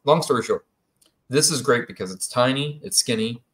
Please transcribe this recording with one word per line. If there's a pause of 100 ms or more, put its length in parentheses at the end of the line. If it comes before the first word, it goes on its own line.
long
story
short, (640)
this
is
great
because
it's
tiny,
it's
skinny (120)